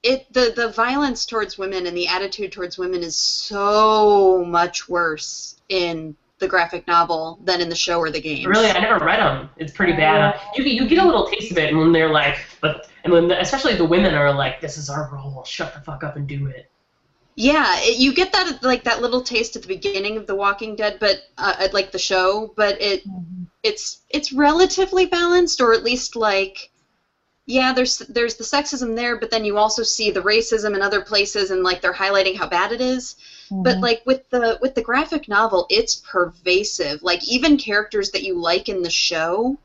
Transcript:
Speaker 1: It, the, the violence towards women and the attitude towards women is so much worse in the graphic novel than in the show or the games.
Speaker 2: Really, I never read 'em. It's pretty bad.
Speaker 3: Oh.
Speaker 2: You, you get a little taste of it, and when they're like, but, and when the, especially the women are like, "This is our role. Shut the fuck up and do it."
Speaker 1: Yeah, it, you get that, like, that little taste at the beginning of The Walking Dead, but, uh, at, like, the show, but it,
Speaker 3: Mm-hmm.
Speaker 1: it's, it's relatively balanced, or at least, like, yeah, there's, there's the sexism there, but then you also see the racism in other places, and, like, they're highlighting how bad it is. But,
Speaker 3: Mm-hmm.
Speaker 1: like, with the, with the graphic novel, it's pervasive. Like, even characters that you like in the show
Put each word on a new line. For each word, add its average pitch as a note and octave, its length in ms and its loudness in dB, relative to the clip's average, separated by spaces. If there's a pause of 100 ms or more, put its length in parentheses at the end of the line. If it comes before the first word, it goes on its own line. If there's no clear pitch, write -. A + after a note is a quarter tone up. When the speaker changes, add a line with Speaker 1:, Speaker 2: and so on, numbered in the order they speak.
Speaker 1:
It, C4 300 -2
the, B3 220 2
the A#3 140 -2
violence B3 560 -2
towards G#3 320 -6
women F#3+ 300 -6
and F3 100 -6
the F3 120 -2
attitude F#3+ 440 -4
towards F3+ 240 -10
women F3+ 260 -4
is D#3+ 140 -8
so G#3 1300 4
much F3 440 0
worse E3+ 680 -4 (140)
in E3 440 -4 (260)
the G3 80 -2
graphic F3 380 -2
novel E3+ 560 0
than F3 200 0
in E3 80 -2
the E3+ 60 -4
show E3+ 240 0
or D#3+ 100 -2
the D#3 100 -4
games. D3+ 260 -6
Speaker 2:
Really, G#3+ 240 4
I F#3 100 2
never A3 220 2
read E3 180 2
'em. C3+ 360 0
It's D#3+ 160 -10
pretty F3 220 2
bad. D#3 440 4
Speaker 3:
Oh. - 180 -14
Speaker 2:
You, C4+ 80 -2
you C4 220 0
get D#4+ 120 4
a F#4+ 80 6
little B3 200 4
taste - 260 -6
of F3 60 -2
it, D3+ 120 2
and D#3 80 2
when D#3+ 140 6
they're D#3+ 200 4
like, D3 260 2 (220)
but, - 300 -4 (140)
and F3+ 100 4
when E3+ 140 6
the, F3+ 120 2
especially A#3+ 360 0
the E3+ 80 2
women F3 300 4
are C#3+ 200 4
like, C3+ 260 -2
"This D#3 160 -10
is C#3+ 140 -10
our C#3+ 200 -6
role. C3+ 340 -12
Shut - 280 -8
the D3 80 -18
fuck D3 240 -12
up D3 120 -8
and C#3+ 100 -6
do C#3 220 -6
it." - 220 -14 (680)
Speaker 1:
Yeah, B3 440 2
it, A3+ 180 2
you C4 140 4
get F#4 200 2
that, F#4 300 -2
like, B3 220 0
that A3+ 160 -2
little A#3+ 220 0
taste A#3 340 -4
at - 60 -10
the F3 60 -20
beginning G3+ 500 -4
of G#3 80 -10
The G3+ 80 -4
Walking G3+ 420 -2
Dead, G#3 240 -2
but, G3 220 0 (160)
uh, G3+ 220 0
at, F#3+ 120 0
like, G3 200 -2
the F#3 60 -8
show, G3 580 0
but G3+ 240 0
it, G3 280 -4
Speaker 3:
Mm-hmm. F3+ 360 -12 (180)
Speaker 1:
it's, - 480 -6
it's D4 220 -4
relatively F4+ 720 2
balanced, F4 540 2
or A#3+ 120 6
at A3+ 100 2
least, B3 320 -4
like, G3 560 -2 (760)
yeah, C4 260 2
there's, B3+ 260 0
there's A#3 380 -4
the A3+ 80 -12
sexism B3+ 500 -4
there, A#3+ 240 -2
but A3+ 120 -6
then A3 140 -2
you G#3 140 0
also A3 240 2
see A3 300 -2
the F#3+ 100 -2
racism G#3+ 540 0
in F#3+ 60 -2
other G3+ 180 0
places, G3 500 -2
and, F#3 140 0
like, F3+ 180 0
they're F3+ 100 0
highlighting F#3+ 440 0
how F3+ 120 -4
bad F3+ 220 0
it A#3 100 -4
is. B3+ 360 -4 (340)
But, F#3+ 240 2
Speaker 3:
Mm-hmm. F#3 80 0
Speaker 1:
like, A#3 240 2
with C4 240 0
the, A#3 320 2
with C4 140 -2
the A#3 60 -2
graphic D4 460 -2
novel, G3+ 420 2
it's A3 260 0
pervasive. F3 1080 -2
Like, F3 260 -2
even C4 300 4
characters G#3 540 -4
that F#3+ 100 -4
you F#3+ 160 -6
like E3+ 300 -2
in G3 140 -4
the E3+ 80 -4
show F3 760 -2